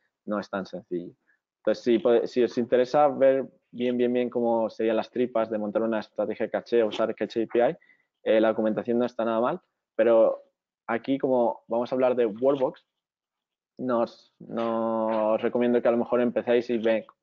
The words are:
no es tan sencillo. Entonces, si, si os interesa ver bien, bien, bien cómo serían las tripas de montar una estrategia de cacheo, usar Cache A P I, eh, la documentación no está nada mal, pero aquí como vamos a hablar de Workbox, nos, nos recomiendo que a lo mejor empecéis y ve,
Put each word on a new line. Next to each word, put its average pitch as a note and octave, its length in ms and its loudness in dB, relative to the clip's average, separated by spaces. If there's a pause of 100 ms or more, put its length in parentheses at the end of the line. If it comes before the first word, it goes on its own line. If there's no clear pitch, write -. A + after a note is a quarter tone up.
(260)
no G#2 120 -4
es F#2+ 100 -8
tan F#2+ 180 -6
sencillo. F2 480 -10 (500)
Entonces, G#2+ 180 -2
si, A#2 180 2 (280)
si B2 160 0
os A2 140 -4
interesa B2+ 500 2
ver C3+ 360 2 (280)
bien, B2 260 -2
bien, B2 140 2
bien B2 180 0
cómo A#2 400 0
serían A2 260 -2
las G#2 140 -4
tripas A#2+ 400 -2
de A2 80 -4
montar G#2 240 -4
una A2+ 160 -2
estrategia G#2+ 480 -6
de G#2 60 -10
cacheo, A2 340 0
usar A2 300 -2
Cache A2+ 260 -4
A A2 100 -2
P A#2 180 2
I, F3 60 -8 (460)
eh, G#2+ 180 2
la A2+ 80 4
documentación A2 520 0
no B2 40 2
está A#2 200 -4
nada A2+ 160 0
mal, C#3 200 -2 (360)
pero A2+ 480 4 (440)
aquí A#2 300 -4
como B2+ 480 -2
vamos A#2 240 -4
a C3 60 -4
hablar B2+ 180 2
de A#2+ 120 2
Workbox, C3 600 -2 (920)
nos, A#2 600 -4
nos A2+ 1040 -2
recomiendo A#2+ 400 0
que B2+ 60 0
a - 20 4
lo A#2 60 2
mejor A#2+ 240 0
empecéis A#2+ 500 0
y A#2+ 80 -2
ve, A2 280 0 (160)